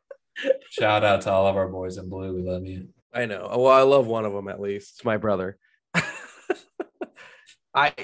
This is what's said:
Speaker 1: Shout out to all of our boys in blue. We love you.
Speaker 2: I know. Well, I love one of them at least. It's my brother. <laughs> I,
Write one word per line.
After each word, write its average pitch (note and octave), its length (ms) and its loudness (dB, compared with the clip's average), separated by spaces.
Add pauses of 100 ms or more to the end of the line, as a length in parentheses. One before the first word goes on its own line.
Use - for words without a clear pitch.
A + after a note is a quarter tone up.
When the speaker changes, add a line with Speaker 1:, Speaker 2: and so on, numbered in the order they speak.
(720)
Speaker 1:
Shout G#2+ 340 2
out G2+ 180 4
to G#2 80 -2
all G2 160 4
of G2 100 2
our F#2+ 120 0
boys F#2 300 -8
in F#2 100 -12
blue. F#2+ 260 -8
We F2+ 80 -6
love F2+ 240 -6
you. F#2 220 -12 (240)
Speaker 2:
I A#2+ 140 -4
know. F#2+ 200 -8 (100)
Well, B2+ 120 4
I C3 140 8
love C3+ 260 4
one A2+ 160 -2
of G#2 80 -4
them G2 160 -8
at F#2+ 120 -10
least. G2+ 360 -8
It's - 80 -20
my A2 140 0
brother. G2 380 -4 (380)
<laughs> - 1800 -12
I, C#3+ 180 2 (120)